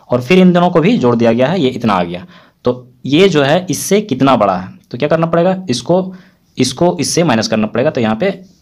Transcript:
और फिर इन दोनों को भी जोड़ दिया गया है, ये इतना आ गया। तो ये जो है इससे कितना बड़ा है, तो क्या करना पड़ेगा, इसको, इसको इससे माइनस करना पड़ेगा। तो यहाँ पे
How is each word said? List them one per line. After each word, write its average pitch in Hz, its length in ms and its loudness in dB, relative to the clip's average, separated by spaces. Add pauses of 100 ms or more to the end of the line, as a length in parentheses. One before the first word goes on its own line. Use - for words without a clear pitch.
और 123 120 0
फिर 180 180 2
इन 185 140 6
दोनों 175 160 2
को 175 120 2
भी 214 160 2
जोड़ 120 180 2
दिया 117 180 2
गया 127 140 2
है, 185 140 -2
ये 127 80 0
इतना 120 240 -2
आ 90 100 0
गया। 87 220 -10 (400)
तो 123 280 -4 (140)
ये 170 220 4
जो 147 140 2
है 165 260 0
इससे 196 340 -2
कितना 135 340 0
बड़ा 98 200 2
है, 92 120 -10 (220)
तो 127 60 -10
क्या 151 120 -4
करना 165 180 0
पड़ेगा, 170 300 0 (120)
इसको, 185 440 -2 (440)
इसको 175 420 0
इससे 160 240 -2
माइनस 113 240 0
करना 110 200 -2
पड़ेगा। 135 220 -2
तो 139 120 -4
यहाँ 110 140 0
पे 185 180 -4 (280)